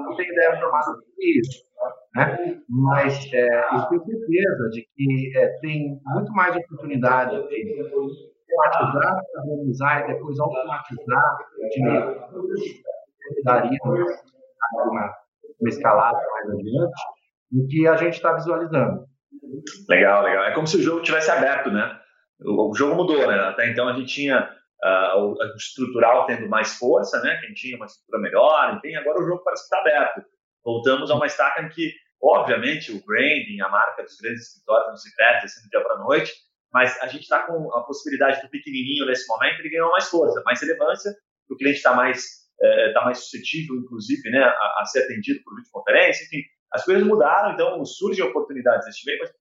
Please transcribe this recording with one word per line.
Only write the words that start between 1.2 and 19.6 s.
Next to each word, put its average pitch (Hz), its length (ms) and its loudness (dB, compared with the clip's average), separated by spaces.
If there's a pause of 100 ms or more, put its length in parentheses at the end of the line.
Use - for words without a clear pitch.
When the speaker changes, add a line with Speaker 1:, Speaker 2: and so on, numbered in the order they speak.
Speaker 1:
né? 170 520 0
Mas, 135 680 2
é, 120 260 4 (160)
eu 127 140 0
tenho 175 160 0
certeza 180 680 0
de 113 240 -10
que, 135 420 0
é, 127 100 4 (120)
tem 151 440 -6
muito 208 300 -4
mais 180 220 2
oportunidade 131 760 0 (160)
de 440 340 -8 (680)
automatizar, 165 680 2 (140)
padronizar 143 680 -2
e - 120 -4
depois 147 260 -6
automatizar, 135 1000 0 (260)
otimizar, 131 680 -2 (1080)
que 143 80 -6
daria 123 400 2
uma, - 1300 -4 (460)
uma 117 100 0
escalada 110 480 4
mais - 320 -6
adiante, 113 520 -4 (500)
do 131 160 2
que 156 200 4
a 160 100 6
gente 170 220 0
tá 165 140 2
visualizando. 156 720 0 (840)